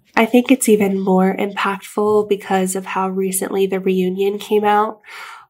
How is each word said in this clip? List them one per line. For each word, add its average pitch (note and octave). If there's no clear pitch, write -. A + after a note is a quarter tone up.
I A3+
think B3
it's -
even G3
more F#3+
impactful G#3
because F#3+
of F#3
how F#3+
recently F#3+
the F#3+
reunion F#3+
came G#3
out, G#3